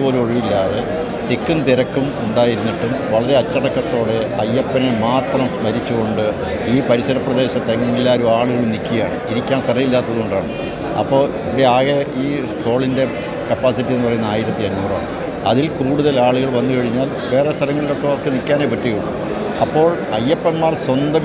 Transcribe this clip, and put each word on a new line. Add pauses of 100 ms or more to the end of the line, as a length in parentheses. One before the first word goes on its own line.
പോലും
ഒഴിവില്ലാതെ (480)
തിക്കും
തിരക്കും (180)
ഉണ്ടായിരുന്നിട്ടും (220)
വളരെ
അച്ചടക്കത്തോടെ (260)
അയ്യപ്പനെ (140)
മാത്രം (100)
സ്മരിച്ചുകൊണ്ട് (480)
ഈ (140)
പരിസര (100)
പ്രദേശത്ത് (280)
എല്ലാവരും (100)
ആളുകൾ (100)
നിൽക്കുകയാണ്. (160)
ഇരിക്കാൻ
സ്ഥലമില്ലാത്തതുകൊണ്ടാണ്. (500)
അപ്പോൾ (240)
ഇവിടെ (120)
ആകെ (260)
ഈ (380)
ഹാളിൻ്റെ (460)
കപ്പാസിറ്റി
എന്ന്
പറയുന്നത്
ആയിരത്തി
അഞ്ഞൂറാണ്. (420)
അതിൽ (140)
കൂടുതൽ (120)
ആളുകൾ (100)
വന്നു
കഴിഞ്ഞാൽ (240)
വേറെ
സ്ഥലങ്ങളിലൊക്കെ
അവർക്ക്
നിൽക്കാനേ
പറ്റുകയുള്ളൂ. (540)
അപ്പോൾ (280)
അയ്യപ്പന്മാർ (120)
സ്വന്തം